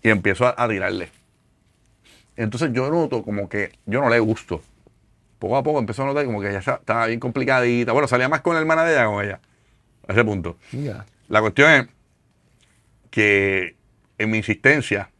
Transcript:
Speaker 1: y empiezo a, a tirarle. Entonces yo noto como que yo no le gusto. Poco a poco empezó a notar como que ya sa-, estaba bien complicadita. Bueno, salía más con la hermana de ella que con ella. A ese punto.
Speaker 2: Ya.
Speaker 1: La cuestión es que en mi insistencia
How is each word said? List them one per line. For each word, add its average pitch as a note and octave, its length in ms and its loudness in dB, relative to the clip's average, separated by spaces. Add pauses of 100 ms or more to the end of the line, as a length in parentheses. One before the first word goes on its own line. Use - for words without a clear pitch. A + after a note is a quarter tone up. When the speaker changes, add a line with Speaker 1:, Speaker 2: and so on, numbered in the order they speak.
Speaker 1:
y A#2 80 2
empiezo G2+ 380 2
a, B2 100 0
a A#2+ 120 0
tirarle. F#2+ 400 -6 (1300)
Entonces A#2 360 -2
yo B2+ 160 -2
noto D3+ 340 0
como G2+ 260 -6
que G2+ 240 -6 (120)
yo A#2 160 -2
no C3 80 2
le A#2 100 4
gusto. A2 420 -2 (760)
Poco G#2+ 200 -2
a C3+ 60 -2
poco D3+ 160 0
empezó A2 240 -6
a - 40 -4
notar C#3+ 180 -2
como A2 160 -4
que G2+ 100 -4
ya G2 120 -6
sa-, C3+ 120 -2
estaba A2+ 320 -2
bien A#2 120 -4
complicadita. A#2+ 720 0
Bueno, C#3 160 2
salía B2+ 220 2
más D#3 120 -2
con E3+ 140 0
la D#3+ 60 0
hermana D#3+ 240 2
de E3 80 2
ella C#3+ 80 4
que A2+ 60 2
con G2+ 180 -2
ella. G2 140 -8 (680)
A - 60 -6
ese G#2+ 100 4
punto. F#2 320 -4 (160)
Speaker 2:
Ya. B2 320 -10 (260)
Speaker 1:
La G#2+ 120 4
cuestión C3 300 4
es C3+ 160 4 (1200)
que G2 680 2 (420)
en A2 120 -2
mi A2 80 -2
insistencia G#2+ 720 0 (100)